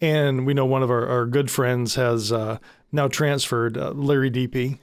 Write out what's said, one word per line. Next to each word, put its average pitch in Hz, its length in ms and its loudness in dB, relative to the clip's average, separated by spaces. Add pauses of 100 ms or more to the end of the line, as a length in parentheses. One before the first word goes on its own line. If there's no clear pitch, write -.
and 143 460 2
we 139 80 2
know 139 100 2
one 131 180 2
of 123 80 2
our, 120 160 0
our 120 200 0
good 131 240 0
friends 123 460 0
has, 117 360 0
uh, 110 260 -2 (320)
now 143 160 0
transferred, 131 680 0
uh, 139 140 -4
Larry 139 400 0
Deepy, 127 520 -4